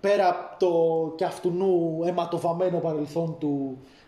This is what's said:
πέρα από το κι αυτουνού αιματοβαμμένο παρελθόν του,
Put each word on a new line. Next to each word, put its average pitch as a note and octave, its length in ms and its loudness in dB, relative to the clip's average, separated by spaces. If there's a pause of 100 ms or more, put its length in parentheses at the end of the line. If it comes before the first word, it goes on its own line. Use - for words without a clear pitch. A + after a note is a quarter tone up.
πέρα G3 280 4
από - 300 -4
το E3 580 2
κι F#3+ 80 -2
αυτουνού E3+ 800 0
αιματοβαμμένο E3+ 760 0
παρελθόν D#3+ 600 -4
του, C#3 400 -4 (300)